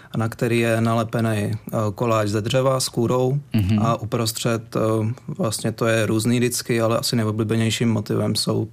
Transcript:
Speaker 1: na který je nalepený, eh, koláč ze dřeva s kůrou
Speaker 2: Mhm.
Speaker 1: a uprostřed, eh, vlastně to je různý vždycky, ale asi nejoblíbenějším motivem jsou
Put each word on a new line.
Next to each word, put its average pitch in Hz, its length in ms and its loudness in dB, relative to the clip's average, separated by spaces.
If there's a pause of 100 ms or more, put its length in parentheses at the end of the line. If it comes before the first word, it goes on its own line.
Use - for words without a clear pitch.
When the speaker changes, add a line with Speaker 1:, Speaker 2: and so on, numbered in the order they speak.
(160)
Speaker 1:
na 113 120 0
který 117 300 0
je 117 220 2
nalepený, 113 560 0 (160)
eh, - 240 -6 (180)
koláč 110 340 0
ze 107 120 0
dřeva 131 400 0
s - 80 -2
kůrou 127 520 0 (120)
Speaker 2:
Mhm. 107 260 2
Speaker 1:
a 113 220 2
uprostřed, 113 760 -4
eh, 120 40 0 (580)
vlastně 113 340 -2
to 117 140 -2
je 113 200 2
různý 110 320 2
vždycky, 120 420 0
ale 113 180 2
asi - 180 0
nejoblíbenějším 113 760 0
motivem 107 460 0
jsou 110 360 0